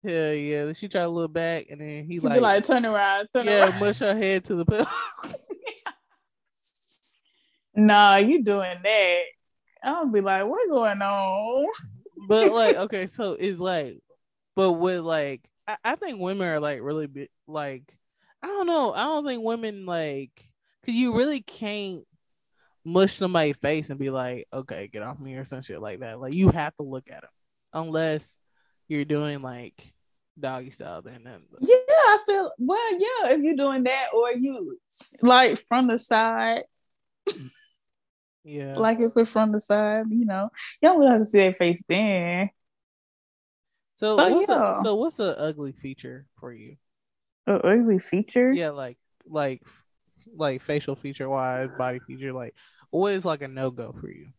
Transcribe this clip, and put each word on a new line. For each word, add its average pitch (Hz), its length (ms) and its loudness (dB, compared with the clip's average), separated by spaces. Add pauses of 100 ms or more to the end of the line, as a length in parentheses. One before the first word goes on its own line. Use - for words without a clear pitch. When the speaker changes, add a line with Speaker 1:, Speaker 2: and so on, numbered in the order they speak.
Speaker 1:
Hell 160 300 -2
yeah. 147 400 -4
She 202 140 -12
try 190 140 -2
to 170 80 -2
look 170 240 -4
back 165 360 -4
and 147 120 -16
then 151 240 -12
he 170 140 -8
Speaker 2:
She 208 60 -4
Speaker 1:
like, 233 100 2
Speaker 2:
be 247 60 8
like, 208 220 4
"Turn 240 220 2
around, 202 460 0
turn 247 160 0
Speaker 1:
yeah, 202 220 6
Speaker 2:
around." 185 100 -4
Speaker 1:
mush 202 200 0
her 208 160 0
head 190 300 0
to 202 100 -4
the 170 100 -2
pillow. 214 220 2 (360)
<laughs> - 120 -12 (2500)
Speaker 2:
Nah, 208 420 8
you 247 260 4
doing 190 400 -2
that. 190 360 4 (640)
I'll 302 280 -2
be 208 100 4
like, 196 240 0
"What 392 240 -2
going 220 320 0
on?" 202 680 -2 (600)
Speaker 1:
But, 220 240 6
like, 226 240 4
Speaker 2:
<laughs> 185 120 -2
Speaker 1:
okay, 190 200 -6
so 196 260 -6
it's 185 260 -6
like, 170 420 -4 (540)
but 190 180 2
with, 180 280 0
like, 151 460 -4 (200)
I, 214 180 -6
I 262 100 0
think 311 240 -10
women 185 280 -4
are, 156 120 -2
like, 147 220 -4
really 151 260 -6
bi-, 139 220 -14 (180)
like, 143 360 -10 (600)
I 302 40 -12
don't 392 200 -4
know. 302 260 0
I 208 100 -4
don't 294 220 -4
think 247 180 -6
women, 220 420 -6
like, 151 460 -6 (540)
'cause 233 100 -4
you 240 200 0
really 269 260 0
can't 202 640 -10 (800)
mush 185 320 2
somebody's 170 420 0
face 151 320 -4
and 139 100 -10
be 135 100 -4
like, 127 420 -6
"Okay, 104 400 -12
get 107 120 -12
off 139 160 -12
me," 135 160 -14
or 135 100 -12
some 131 160 -14
shit 90 200 -14
like 104 200 -12
that. 113 180 -14
Like, 131 140 -10
you 185 160 6
have 151 280 -2
to 147 60 -12
look 131 260 -14
at 73 140 -20
'em - 60 -20 (440)
unless 160 640 -4 (540)
you're 147 160 -4
doing, 147 360 -4
like, 123 520 -16 (440)
doggy 131 340 -10
style. 85 300 -14
Then, 120 220 -20
then 110 200 -20 (180)
Speaker 2:
Yeah, 440 140 8 (120)
I 554 380 8
feel, 392 320 0
well, 392 360 0
yeah, 403 420 0
if 302 60 0
you're 311 140 0
doing 269 280 0
that 262 300 0
or 240 200 2
you, 254 440 -6 (440)
like, 247 460 6
from 254 200 2
the 233 120 0
side. 226 640 0 (1800)
Speaker 1:
Yeah. 143 320 -10
Speaker 2:
Like, 226 220 2
if 226 160 0
it's 226 160 4
from 220 200 2
the 208 80 -2
side, 214 500 0
you 226 160 0
know, 202 240 -2 (320)
y'all 339 160 6
will 277 120 8
have 233 100 6
to 220 60 2
see 208 140 6
their 190 140 6
face 175 340 0
then. 185 640 0 (1500)
Speaker 1:
So 214 200 0
Speaker 2:
So, 185 140 6
Speaker 1:
what's 381 200 4
Speaker 2:
yeah. 208 300 2
Speaker 1:
a, - 20 -2
so 208 140 0
what's 285 240 -2
a 190 180 -2
ugly 147 360 -6
feature 131 520 -14 (140)
for 127 140 -16
you? 113 240 -20 (680)
Speaker 2:
A 196 80 2
ugly 208 440 4
feature? 247 540 0
Speaker 1:
Yeah, 170 160 -2
like, 131 280 -10 (300)
like, 143 340 -4 (760)
like, 139 260 -4
facial 143 340 -4
feature 139 340 -10
wise, 131 480 -4
body 127 300 -4
feature, 131 260 -12
like, 123 220 -12 (360)
what 196 220 0
is, 190 120 -4
like, 151 160 -2
a 139 60 -12
no-go 131 520 -8
for 131 100 -14
you? - 180 -20 (120)